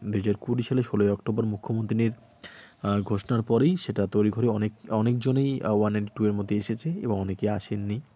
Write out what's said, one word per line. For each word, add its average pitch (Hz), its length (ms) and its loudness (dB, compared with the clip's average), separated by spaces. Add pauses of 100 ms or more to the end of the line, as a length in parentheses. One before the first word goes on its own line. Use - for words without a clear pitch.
দুই 104 180 -2
হাজার 104 140 0
কুড়ি 123 280 -2
সালে 127 200 0
ষোলোই 101 260 2
অক্টোবর 107 360 -2
মুখ্যমন্ত্রীর, 110 680 0 (720)
আহ, 101 180 2
ঘোষণার 104 400 0
পরেই 131 360 4
সেটা 101 300 -2
তৈরি 104 240 2
করে 113 160 0
অনেক, 107 240 0 (180)
অনেকজনেই, 123 720 2
আহ, 107 140 2
ওয়ান 104 200 2
এইটি 104 200 -2
টু 107 100 0
এর 104 80 4
মধ্যে 104 240 -2
এসেছে 113 320 -4
এবং 120 300 -2
অনেকে 95 300 -2
আসেননি, 104 520 -4 (140)